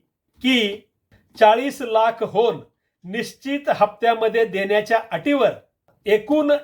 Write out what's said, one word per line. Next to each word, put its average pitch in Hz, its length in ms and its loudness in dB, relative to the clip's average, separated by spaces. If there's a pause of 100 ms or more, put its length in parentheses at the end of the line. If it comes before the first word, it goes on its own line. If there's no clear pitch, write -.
(420)
की 226 380 0 (560)
चाळीस 233 460 4
लाख 226 420 0
होन 196 360 0 (440)
निश्चित 247 680 -8
हप्त्यामध्ये 220 760 0
देण्याच्या 208 560 -2 (120)
अटीवर 226 400 0 (540)
एकूण 285 460 0 (120)